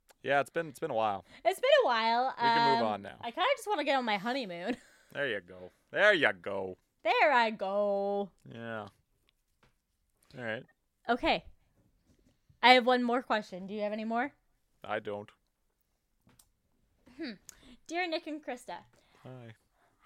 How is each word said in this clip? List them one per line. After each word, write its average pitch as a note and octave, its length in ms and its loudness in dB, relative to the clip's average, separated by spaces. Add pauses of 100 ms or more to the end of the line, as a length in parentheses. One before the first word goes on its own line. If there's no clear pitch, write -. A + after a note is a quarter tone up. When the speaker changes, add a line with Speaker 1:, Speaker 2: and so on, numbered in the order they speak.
(240)
Speaker 1:
Yeah, C#3 160 4
it's C3+ 100 0
been, E3 200 -6
it's B2+ 100 -18
been D#3 100 -4
a B2 60 -4
while. G#2 280 0 (220)
Speaker 2:
It's F#4+ 140 2
been B4+ 100 2 (140)
a - 20 0
while. A#3 500 0
Speaker 1:
We - 60 -10
can A#3 380 4
move - 80 0
Speaker 2:
Um, G#2 60 -2
Speaker 1:
on - 100 -6
now. - 180 -14
Speaker 2:
I A#3+ 80 -10
kinda F4 180 -2 (100)
just A4 100 -12
wanna G4+ 160 0
get C#4 120 2
on B3+ 100 -2
my G#3 120 0
honeymoon. G#3 580 -6 (200)
<laughs> - 180 -20
Speaker 1:
There C#3 160 -2
you G2+ 100 -2
go. F2+ 320 -16 (200)
There G3+ 240 6
you A#2 180 4
go. F#2+ 460 -6 (240)
Speaker 2:
There F4 280 4
I A#3 200 4
go. G3+ 800 -2 (200)
Speaker 1:
Yeah. A2+ 360 -10 (1500)
All B2+ 80 -12
right. A2+ 200 -6 (440)
Speaker 2:
Okay. A#3+ 380 0 (1160)
I B3 100 10
have B3 140 6
one B3 160 4
more A#3+ 180 0
question. G3 460 -6
Do G3+ 80 -10
you G#3+ 60 -8
have G#3 120 -4
any A3 100 -6
more? A#3 300 -4 (500)
Speaker 1:
I G#2 160 -6
don't. G#2 300 -10 (1900)
Speaker 2:
Hmm. B3 120 -8 (520)
Dear F4 220 -4
Nick E4+ 180 -4
and D4+ 180 -8
Krista. B3 340 -12 (440)
Speaker 1:
Hi. B2 320 -18 (520)